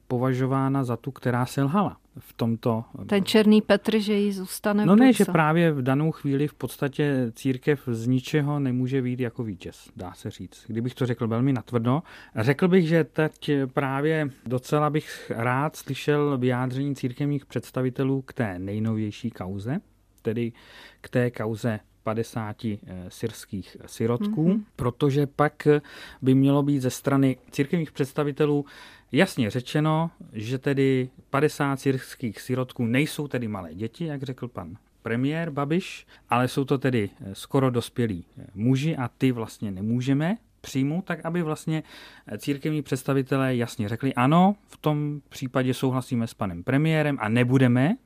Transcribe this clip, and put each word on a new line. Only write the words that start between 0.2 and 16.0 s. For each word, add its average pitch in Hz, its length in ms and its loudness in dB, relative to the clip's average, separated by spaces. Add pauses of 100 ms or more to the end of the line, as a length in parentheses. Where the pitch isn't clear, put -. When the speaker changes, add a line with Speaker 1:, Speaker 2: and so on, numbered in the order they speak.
Speaker 1:
za 120 140 -2
tu, - 140 -8
která 123 340 0
selhala 143 520 0 (220)
v - 140 -20
tomto, 113 500 0 (240)
Speaker 2:
Ten 196 180 2
černý 214 360 6
Petr, 214 380 2
že 208 140 -2
jí 202 200 0
zůstane 208 500 -2
v - 20 2
Speaker 1:
No 190 100 6
ne, 254 120 8
Speaker 2:
ruce. 226 100 6
Speaker 1:
že 208 140 6
právě 165 400 4
v 143 100 0
danou 139 300 2
chvíli 143 360 -2
v 147 60 -8
podstatě 135 800 -2
církev 135 460 0 (100)
z 113 160 -4
ničeho 143 520 0
nemůže 127 420 0
vyjít 123 180 -4
jako 120 240 -4
vítěz, 90 520 -12
dá 90 180 -12
se - 160 -12
říct. - 380 -16
Kdybych 113 280 -4
to 131 100 -2
řekl 120 220 -2
velmi 123 260 2
natvrdo, 120 500 0 (320)
řekl 139 320 2
bych, 175 200 4
že 160 160 4
teď - 480 -2 (220)
právě 143 560 0 (160)
docela 147 440 0
bych - 460 -6
rád 127 400 0
slyšel 147 640 0